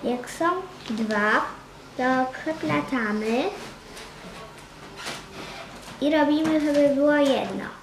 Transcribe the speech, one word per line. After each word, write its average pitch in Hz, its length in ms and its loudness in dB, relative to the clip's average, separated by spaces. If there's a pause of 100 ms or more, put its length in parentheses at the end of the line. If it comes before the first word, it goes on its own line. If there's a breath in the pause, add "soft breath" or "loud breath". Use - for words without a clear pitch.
Jak 247 260 -4
są - 140 -4 (460)
dwa, 214 400 0 (680)
to 254 360 2
przeplatamy 262 1080 0 (2500)
i 285 100 2
robimy, 311 500 4
żeby 285 340 4
było 294 200 6
jedno. 214 500 2 (180)